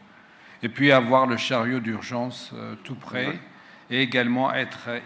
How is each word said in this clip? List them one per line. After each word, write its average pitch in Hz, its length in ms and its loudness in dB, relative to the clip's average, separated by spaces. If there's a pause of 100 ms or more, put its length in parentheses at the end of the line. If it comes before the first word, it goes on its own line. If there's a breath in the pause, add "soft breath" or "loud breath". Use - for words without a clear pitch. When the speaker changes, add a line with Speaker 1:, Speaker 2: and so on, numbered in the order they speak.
(640 loud breath)
Speaker 1:
et 117 60 -2
puis 143 220 4
avoir 127 360 6
le 117 100 0
chariot 123 420 0
d'urgence, 120 760 -6
euh, 110 280 -10
tout 135 120 -10
prêt, 127 320 -6
Speaker 2:
Oui. 165 120 -6 (520 loud breath)
Speaker 1:
et 127 100 0
également 123 500 2
être 123 380 -6 (160)